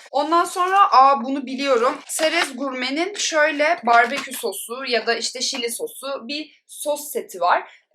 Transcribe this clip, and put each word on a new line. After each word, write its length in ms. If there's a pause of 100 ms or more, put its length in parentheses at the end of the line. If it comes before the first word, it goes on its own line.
(120)
Ondan 340
sonra, 460
aa, 320
bunu 220
biliyorum. 520 (100)
Serez 500
Gurme'nin 560
şöyle 720
barbekü 480
sosu 540
ya 200
da 80
işte 260
şili 300
sosu 360 (200)
bir 400
sos 440
seti 300
var. 540